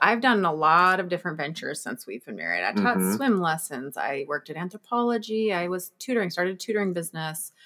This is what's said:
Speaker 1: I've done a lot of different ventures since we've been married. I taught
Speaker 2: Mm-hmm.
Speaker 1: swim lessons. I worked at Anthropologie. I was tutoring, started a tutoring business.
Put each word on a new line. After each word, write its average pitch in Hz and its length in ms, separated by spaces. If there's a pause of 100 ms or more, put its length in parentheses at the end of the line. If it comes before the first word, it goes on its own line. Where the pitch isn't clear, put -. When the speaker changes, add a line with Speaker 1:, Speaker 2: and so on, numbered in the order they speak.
Speaker 1:
I've 220 180
done 226 240
a 165 80
lot 170 480
of 180 80
different 170 300
ventures 151 420
since - 260
we've 107 180
been 113 120
married. 87 280
I 92 80
taught 208 240
Speaker 2:
Mm-hmm. 190 200
Speaker 1:
swim 226 240
lessons. 147 560
I 139 320
worked 143 220
at 151 60
Anthropologie. 220 960
I 175 140
was 180 300
tutoring, 226 320
started 180 240
a 180 40
tutoring 208 340
business. 160 600 (140)